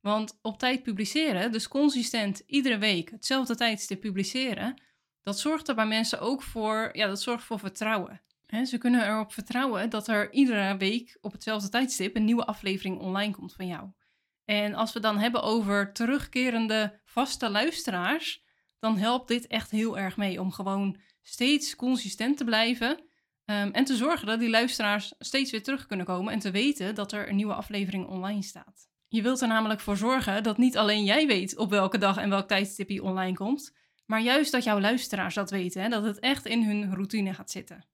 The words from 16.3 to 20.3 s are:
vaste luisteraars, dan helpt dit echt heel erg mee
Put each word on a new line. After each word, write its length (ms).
vaste 460
luisteraars, 960
dan 200
helpt 300
dit 180
echt 240
heel 280
erg 180
mee 240